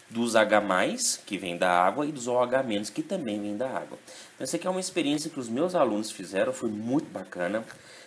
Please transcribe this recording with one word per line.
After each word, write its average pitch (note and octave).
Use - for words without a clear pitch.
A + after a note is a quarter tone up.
dos A2+
H G#2+
mais, G2+
que G2
vem F2
da F#2
água, F#2+
e D3
dos B2
O B2
H B2
menos, G#2+
que -
também B2
vem G#2
da B2
água. F#2
Então, -
essa C3+
aqui -
é -
uma F#3
experiência D3+
que C#3+
os A#2+
meus D#3
alunos A2
fizeram, F#2
foi A#2
muito A#2
bacana. F#2+